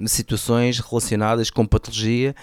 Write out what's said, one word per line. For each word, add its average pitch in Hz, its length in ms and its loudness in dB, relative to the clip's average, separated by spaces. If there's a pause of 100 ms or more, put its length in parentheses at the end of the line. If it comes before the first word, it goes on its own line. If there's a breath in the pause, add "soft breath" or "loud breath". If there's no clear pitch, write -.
situações 120 720 0
relacionadas 113 720 0
com 113 160 2
patologia 117 760 0